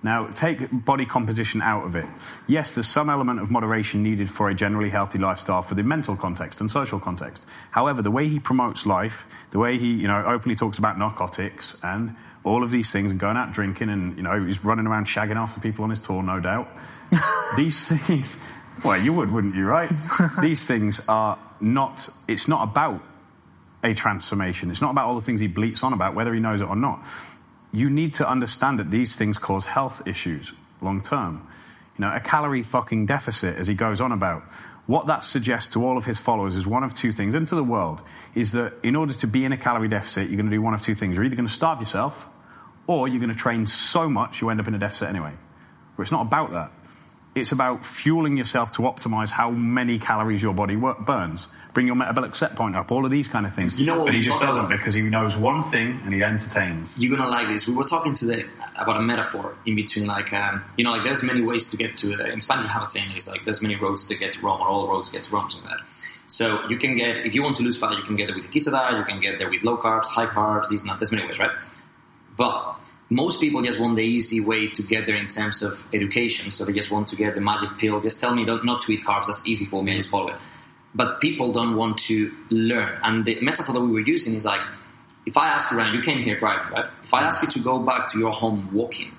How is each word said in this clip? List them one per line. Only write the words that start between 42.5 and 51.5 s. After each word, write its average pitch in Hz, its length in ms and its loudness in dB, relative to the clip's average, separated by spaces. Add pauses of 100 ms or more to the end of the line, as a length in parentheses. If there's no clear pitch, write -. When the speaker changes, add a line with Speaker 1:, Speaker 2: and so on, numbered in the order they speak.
Speaker 1:
or 143 220 2
you're 127 140 0
gonna 113 120 0
train 113 320 2
so 165 420 2
much 120 340 0
you 113 100 2
end 110 80 2
up 107 80 0
in 107 80 0
a 98 40 -2
deficit 104 300 -2
anyway. 78 240 -4 (640)
But - 60 -4
it's - 80 -2
not 127 160 0
about 143 240 0
that. 85 200 -6 (640)
It's 127 160 -2
about 127 320 0
fueling 151 540 2
yourself 117 360 0
to 117 100 0
optimize 110 480 0
how 117 180 2
many 120 480 2
calories 110 460 2
your 104 100 2
body 98 220 2
wor-, 123 180 0
burns. 92 540 -2 (260)